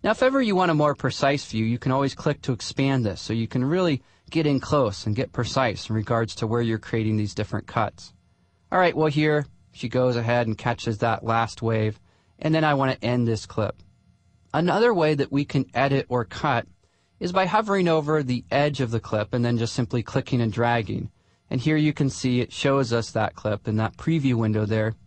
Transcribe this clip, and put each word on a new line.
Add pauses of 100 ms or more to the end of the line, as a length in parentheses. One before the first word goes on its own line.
Now,
if
ever
you
want
a
more
precise
view,
you
can
always
click
to
expand
this
so
you
can
really (260)
get
in
close
and
get
precise
in
regards
to
where
you're
creating
these
different
cuts. (580)
All
right,
well,
here (240)
she
goes
ahead
and
catches
that
last
wave, (380)
and
then
I
wanna
end
this
clip. (720)
Another
way
that
we
can
edit
or
cut (520)
is
by
hovering
over
the
edge
of
the
clip
and
then
just
simply
clicking
and
dragging. (400)
And
here
you
can
see
it
shows
us
that
clip
in
that
preview
window
there (140)